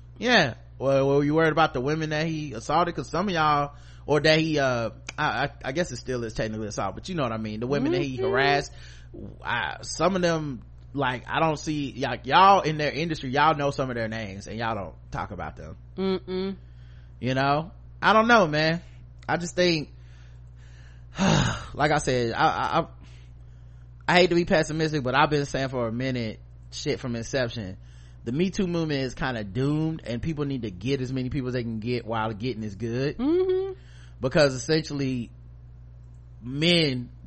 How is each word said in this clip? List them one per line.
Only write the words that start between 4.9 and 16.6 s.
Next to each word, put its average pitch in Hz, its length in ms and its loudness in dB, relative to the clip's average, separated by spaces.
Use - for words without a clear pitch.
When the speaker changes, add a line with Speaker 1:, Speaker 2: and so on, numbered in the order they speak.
Speaker 1:
I, 147 80 0
I, 135 260 0
I 135 60 -2
guess 175 200 -2
it 123 40 -8
still 123 280 -4
is 110 100 -6
technically 110 320 -4
assault, 101 280 -4
but - 140 -10
you 190 60 -6
know 160 80 0
what 117 100 0
I 113 60 -2
mean. 110 220 -6
The 120 60 -2
women 240 260 2
that 359 100 2
he 269 160 -4
Speaker 2:
Mm-hmm. - 80 -2
Speaker 1:
harassed, 285 460 2
I, 101 380 -2
some 180 340 0
of 180 60 0
them, 156 400 0
like, 127 340 -2
I 135 100 -2
don't 156 200 2
see, 147 400 -4
like, 120 280 -2
y'all 185 360 8
in 151 160 0
their 147 120 0
industry, 143 380 -4
y'all 147 260 6
know 143 160 2
some 135 200 -2
of 120 60 -6
their 113 120 -2
names, 104 380 -8
and 104 120 -8
y'all 113 160 -2
don't 95 200 -6
talk 90 200 -6
about 85 240 -8
them. 78 200 -14
Speaker 2:
Mm-mm. 190 580 -2